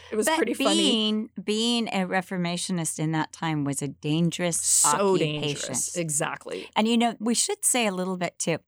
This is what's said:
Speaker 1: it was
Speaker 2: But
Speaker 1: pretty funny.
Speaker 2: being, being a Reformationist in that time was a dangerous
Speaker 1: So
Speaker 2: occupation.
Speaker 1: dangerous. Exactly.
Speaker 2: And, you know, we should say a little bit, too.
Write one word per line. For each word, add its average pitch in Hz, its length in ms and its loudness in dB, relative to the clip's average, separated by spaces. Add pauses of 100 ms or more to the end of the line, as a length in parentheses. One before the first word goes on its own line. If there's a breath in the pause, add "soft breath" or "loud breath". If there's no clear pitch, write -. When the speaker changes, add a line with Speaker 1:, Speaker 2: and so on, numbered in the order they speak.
(120)
Speaker 1:
it 226 40 -6
was 214 120 0
Speaker 2:
But 320 100 4
Speaker 1:
pretty 240 160 2
funny. - 240 2
Speaker 2:
being, 214 520 2 (140)
being 226 440 0
a 190 180 -2
Reformationist 180 920 -2
in 160 140 0
that 156 200 -2
time 156 300 -2
was 139 180 -2
a 147 60 -2
dangerous 165 760 0
Speaker 1:
So 190 520 4
Speaker 2:
occupation. 151 280 0
Speaker 1:
dangerous. 143 560 -4
Exactly. 147 760 -4
Speaker 2:
And, 214 120 2
you 233 80 2
know, 233 240 2
we 226 140 0
should - 320 -2
say 240 220 2
a 196 40 0
little 185 260 -2
bit, 175 200 -4
too. 165 300 -2